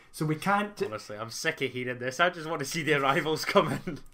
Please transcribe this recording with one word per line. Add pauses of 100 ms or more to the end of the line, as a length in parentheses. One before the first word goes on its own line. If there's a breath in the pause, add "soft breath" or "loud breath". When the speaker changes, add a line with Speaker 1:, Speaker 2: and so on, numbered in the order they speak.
(120)
Speaker 1:
So
we
can't
Speaker 2:
Honestly,
I'm
sick
of
hearing
this.
I
just
want
to
see
the
arrivals
<laughs>
come
in. (140)